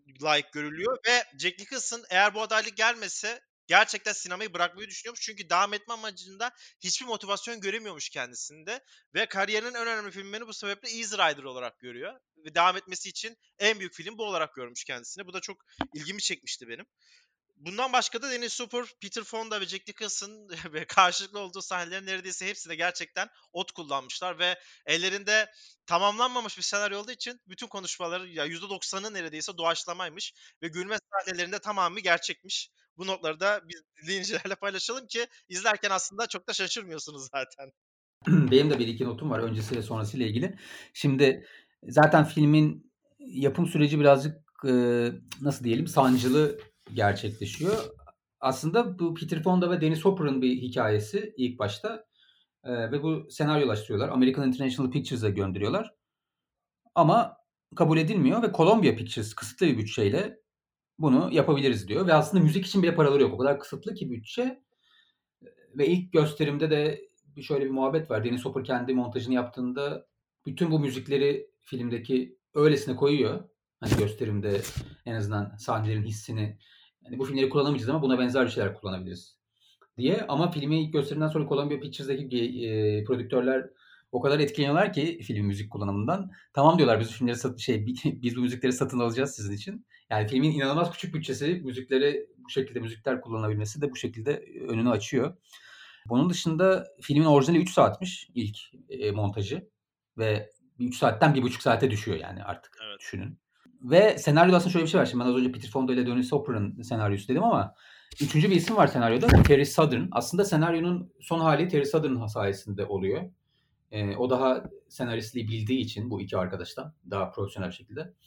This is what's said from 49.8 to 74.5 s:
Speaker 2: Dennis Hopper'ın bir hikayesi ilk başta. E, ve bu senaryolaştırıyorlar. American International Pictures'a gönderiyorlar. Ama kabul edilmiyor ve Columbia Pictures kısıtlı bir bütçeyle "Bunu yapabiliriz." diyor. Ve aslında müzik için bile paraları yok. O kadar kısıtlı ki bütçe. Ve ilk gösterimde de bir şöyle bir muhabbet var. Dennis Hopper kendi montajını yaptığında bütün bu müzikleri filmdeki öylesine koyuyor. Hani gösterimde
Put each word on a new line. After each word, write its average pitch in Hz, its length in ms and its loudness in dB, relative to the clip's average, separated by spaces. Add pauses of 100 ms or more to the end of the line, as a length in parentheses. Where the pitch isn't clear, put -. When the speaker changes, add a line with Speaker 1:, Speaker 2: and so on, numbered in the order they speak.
Speaker 2:
Dennis 156 240 2
Hopper'ın 147 380 2
bir 127 200 2
hikayesi 120 720 -2
ilk 123 220 -2
başta. 214 480 -6 (580)
E, 117 280 -4
ve 143 100 -2
bu 156 280 -2
senaryolaştırıyorlar. 135 800 0
American 131 400 2
International 127 420 -2
Pictures'a 117 380 -2
gönderiyorlar. 101 640 -2 (1000)
Ama 175 420 4 (400)
kabul 160 220 6
edilmiyor 170 440 4
ve 220 100 2
Columbia 165 440 6
Pictures 107 380 -6
kısıtlı - 320 -2
bir 120 120 4
bütçeyle 110 600 0 (600)
"Bunu 131 340 4
yapabiliriz." 139 560 2
diyor. 151 180 0
Ve 165 80 6
aslında 165 280 4
müzik 156 240 4
için 190 160 2
bile 170 120 4
paraları 143 280 6
yok. 110 120 2
O - 40 -8
kadar 143 220 2
kısıtlı - 340 -10
ki 135 160 -8
bütçe. 240 520 -6 (1120)
Ve 139 120 2
ilk 180 260 0
gösterimde 151 580 2
de 151 300 0 (360)
bir 143 60 -16
şöyle 139 220 -2
bir 135 60 -2
muhabbet 135 400 0
var. 110 140 0
Dennis 123 200 -2
Hopper 131 200 -4
kendi 127 300 -2
montajını 123 400 -2
yaptığında 127 720 -4 (400)
bütün 160 240 -2
bu 156 80 2
müzikleri 143 720 0 (100)
filmdeki 120 800 -4 (160)
öylesine 147 420 4
koyuyor. 143 480 2 (360)
Hani 101 180 0
gösterimde 104 600 -2 (460)